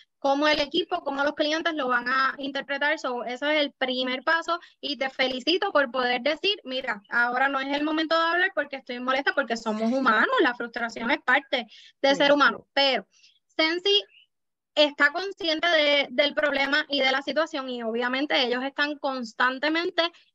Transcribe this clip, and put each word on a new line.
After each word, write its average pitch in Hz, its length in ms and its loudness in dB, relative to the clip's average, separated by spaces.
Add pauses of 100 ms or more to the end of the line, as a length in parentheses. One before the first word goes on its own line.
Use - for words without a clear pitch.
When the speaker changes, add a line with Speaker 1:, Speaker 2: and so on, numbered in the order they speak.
(180)
Speaker 1:
cómo 285 280 2
el 302 140 2
equipo, 339 420 -4
cómo 277 220 -2
los 294 80 0
clientes 320 400 -2
lo 285 160 -4
van 240 180 0
a 262 300 0
interpretar. 277 640 -4
So, 247 260 -4
eso 247 220 -6
es 302 160 2
el 285 100 -2
primer 254 520 -4
paso 330 360 0 (220)
y 277 160 -6
te 262 100 -2
felicito 262 640 0
por 277 180 2
poder 247 300 -2
decir, 320 420 0
"Mira, 254 460 -6
ahora 247 400 2
no 277 120 0
es 277 140 -4
el 294 80 0
momento 311 320 0
de 330 120 4
hablar 359 280 2
porque 285 220 -4
estoy 247 240 -10
molesta", 262 340 0
porque 254 220 -2
somos 220 340 -2
humanos, 254 520 2
la 254 120 2
frustración 233 560 -6
es 294 120 0
parte 262 440 0 (360)
de 277 80 6
Speaker 2:
Sí. 277 60 4
Speaker 1:
ser 285 140 4
humano. 269 440 2
Pero 269 320 2 (500)
Sensi 359 480 2 (720)
está 294 360 4
consciente 339 560 -2
de, 285 420 4
del 277 240 0
problema 277 540 0
y 285 120 -2
de 262 120 2
la 269 100 0
situación 277 460 -4
y 240 160 -8
obviamente 254 600 0
ellos 247 200 -2
están 294 340 -4
constantemente 269 1040 -2 (320)